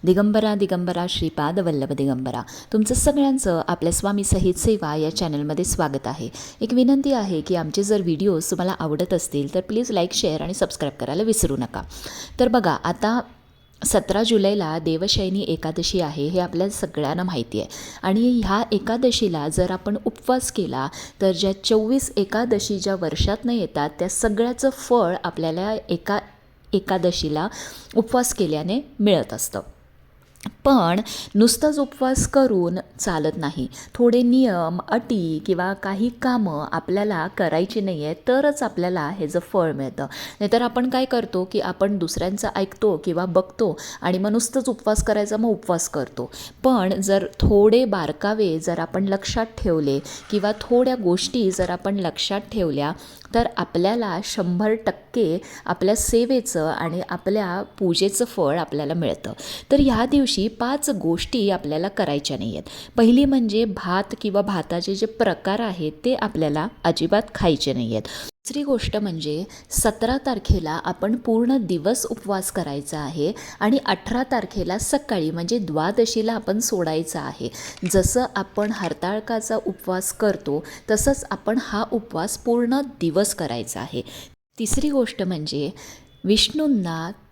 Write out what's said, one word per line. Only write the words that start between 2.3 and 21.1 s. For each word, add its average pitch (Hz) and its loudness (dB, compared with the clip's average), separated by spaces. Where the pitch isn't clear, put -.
तुमचं 220 4
सगळ्यांचं 269 2
आपल्या 170 0
स्वामी 202 -2
सहित 185 2
सेवा 190 0
या 156 0
चॅनलमध्ये 151 -2
स्वागत 139 -2
आहे. 131 -8
एक 226 -2
विनंती 269 4
आहे 190 -2
की 180 -2
आमचे 165 -2
जर 202 2
व्हिडिओज 170 0
तुम्हाला 180 -2
आवडत 160 -2
असतील 143 -2
तर 185 0
प्लीज 220 -2
लाईक, 180 0
शेअर 156 0
आणि 165 -6
सबस्क्राईब - -2
करायला 156 -2
विसरू 214 2
नका. - -6
तर 247 6
बघा, 202 2
आता 220 0
सतरा - 2
जुलैला 196 2
देवशयनी 185 0
एकादशी 160 -2
आहे, 147 -2
हे 180 0
आपल्या 180 0
सगळ्यांना 165 -2
माहिती 135 -4
आहे. - -6
आणि 226 4
ह्या 196 2
एकादशीला 214 0
जर 180 0
आपण 202 -2
उपवास 254 -2
केला 135 -2